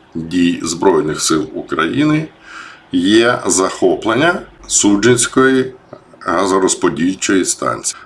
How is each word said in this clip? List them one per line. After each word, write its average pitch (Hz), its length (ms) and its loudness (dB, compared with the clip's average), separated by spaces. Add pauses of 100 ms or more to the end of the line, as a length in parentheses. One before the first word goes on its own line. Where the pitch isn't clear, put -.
(160)
дій 85 480 0
Збройних 82 580 0
Сил 78 320 -2
України 143 760 -2 (640)
є 110 540 2
захоплення 104 960 0 (260)
Судженської 123 1080 2 (460)
газорозподільчої 92 1300 0
станції. - 600 -8